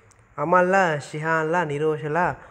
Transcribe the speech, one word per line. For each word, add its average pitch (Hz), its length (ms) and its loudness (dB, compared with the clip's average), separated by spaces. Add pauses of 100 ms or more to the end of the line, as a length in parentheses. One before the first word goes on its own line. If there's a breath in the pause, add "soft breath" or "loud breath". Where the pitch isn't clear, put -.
(380)
අමල්ලා, 180 600 2
ශිහාන්ලා, 160 640 -2
නිරෝෂලා 151 680 -2 (200 loud breath)